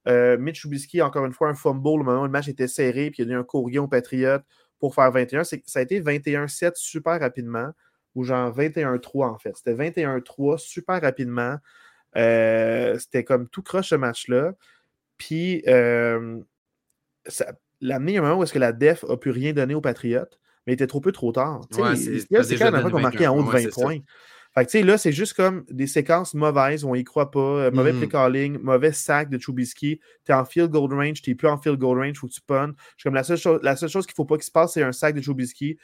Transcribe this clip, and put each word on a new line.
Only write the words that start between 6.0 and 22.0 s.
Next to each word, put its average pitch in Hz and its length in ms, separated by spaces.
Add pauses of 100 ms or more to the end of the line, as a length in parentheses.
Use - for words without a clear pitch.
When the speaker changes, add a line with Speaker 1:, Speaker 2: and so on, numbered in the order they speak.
Speaker 1:
vingt 147 260
et 147 80
un 143 140
sept 175 260
super 165 460
rapidement, 123 480 (440)
ou 127 120
genre 123 260
vingt 147 240
et 147 80
un 127 140
trois, 131 320
en 110 80
fait. 104 180
C'était - 180
vingt 151 240
et 170 60
un 135 160
trois 143 380
super 180 440
rapidement. 127 560 (600)
Euh, 113 840
c'était 123 240
comme 123 240
tout - 140
croche 190 280
ce - 60
match-là. 131 580 (640)
Puis, 170 500
euh, 120 720 (840)
ça, - 200 (360)
l'amener 135 360
à - 20
un 160 40
moment 160 160
où 180 40
est-ce 151 100
que 143 60
la 123 140
DEF 143 360
a - 80
pu - 140
rien 135 220
donner 139 200
aux 156 80
Patriotes, 123 580 (260)
mais 123 80
il - 20
était 131 120
trop 143 140
peu, 190 100
trop 120 200
tard. 131 380
Tu - 80
sais, 196 40
Speaker 2:
Ouais, - 100
Speaker 1:
les, 139 40
Speaker 2:
c'est, 123 160